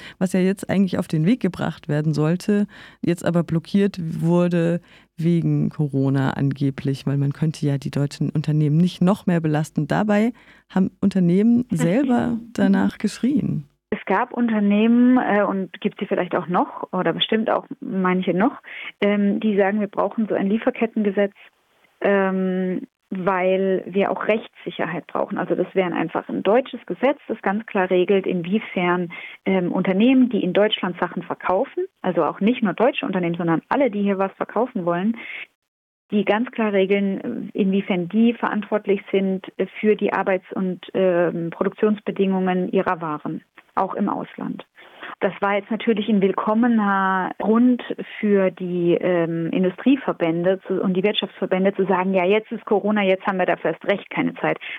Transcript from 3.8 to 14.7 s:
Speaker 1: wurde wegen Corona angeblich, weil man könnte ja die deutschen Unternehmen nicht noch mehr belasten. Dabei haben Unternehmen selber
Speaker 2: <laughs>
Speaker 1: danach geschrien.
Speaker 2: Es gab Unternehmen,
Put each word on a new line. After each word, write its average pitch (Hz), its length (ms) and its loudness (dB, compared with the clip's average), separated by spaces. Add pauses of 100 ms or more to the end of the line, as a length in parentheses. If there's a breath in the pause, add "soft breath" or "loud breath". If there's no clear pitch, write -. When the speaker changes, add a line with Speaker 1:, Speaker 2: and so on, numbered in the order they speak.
Speaker 1:
wurde 170 800 2 (380 soft breath)
wegen 156 520 2
Corona 135 640 0
angeblich, 139 720 -2
weil 139 120 0
man 139 160 0
könnte 156 320 -2
ja 139 120 0
die 139 140 -6
deutschen 143 380 -2
Unternehmen 151 480 2
nicht 175 240 2
noch 185 240 2
mehr 175 160 2
belasten. 156 460 0
Dabei 208 440 2 (420 soft breath)
haben 190 160 2 (120)
Unternehmen 196 680 4
selber 233 760 0
Speaker 2:
<laughs> - 80 -20
Speaker 1:
danach 196 440 2
geschrien. 208 680 -2 (260)
Speaker 2:
Es - 120 -8
gab 220 260 0
Unternehmen, 233 840 4